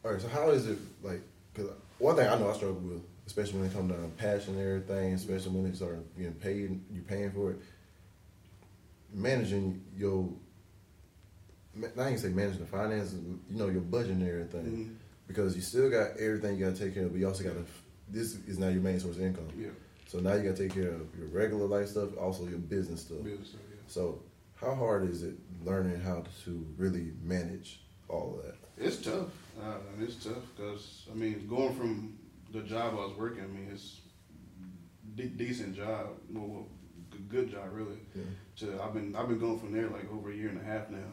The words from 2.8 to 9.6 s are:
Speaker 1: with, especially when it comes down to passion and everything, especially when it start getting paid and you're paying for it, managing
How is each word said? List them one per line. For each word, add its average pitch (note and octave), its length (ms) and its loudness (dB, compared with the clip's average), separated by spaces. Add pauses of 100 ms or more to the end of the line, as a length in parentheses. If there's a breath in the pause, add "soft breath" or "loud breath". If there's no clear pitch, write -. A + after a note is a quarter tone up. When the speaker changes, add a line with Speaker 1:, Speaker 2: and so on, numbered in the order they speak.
Speaker 1:
with, F2 200 -4 (260)
especially G2 320 0
when F#2+ 100 2
it F#2 40 0
comes F#2 180 2
down E2+ 120 0
to E2+ 40 -4 (100)
passion G2+ 380 2
and G2 120 0
everything, F#2+ 460 2
especially F#2+ 400 0
when F#2+ 120 4
it F2+ 100 0
start F2 220 -2 (200)
getting F2 160 -4
paid G2 360 -2
and F#2 240 -4
you're F2 100 -6
paying G2+ 280 -2
for G2 200 0
it, - 80 -4 (1500 loud breath)
managing G2+ 680 2 (140)